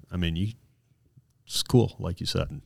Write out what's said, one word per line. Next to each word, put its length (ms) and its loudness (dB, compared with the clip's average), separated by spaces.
I 60 -4
mean, 180 0
you, 120 0
it's 160 -4
cool, 380 4
like 200 -4
you 60 -6
said. 400 -2